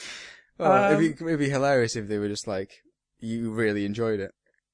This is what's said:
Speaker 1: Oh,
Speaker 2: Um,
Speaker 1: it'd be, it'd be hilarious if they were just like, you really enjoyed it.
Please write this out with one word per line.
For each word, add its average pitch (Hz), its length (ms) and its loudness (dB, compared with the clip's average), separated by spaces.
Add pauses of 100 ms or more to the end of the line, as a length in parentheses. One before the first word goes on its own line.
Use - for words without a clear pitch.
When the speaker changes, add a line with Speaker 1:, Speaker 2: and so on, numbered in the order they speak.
(600)
Speaker 1:
Oh, 165 120 4
Speaker 2:
Um, 202 220 6 (100)
Speaker 1:
it'd 156 160 0
be, 165 80 -8
it'd 165 120 0
be 139 100 2
hilarious 135 460 2
if 107 120 -6
they 104 100 -2
were 104 120 -2
just - 180 -8
like, 95 340 -6 (380)
you 113 320 -6
really 107 340 0
enjoyed 107 340 -2
it. 95 120 -6 (420)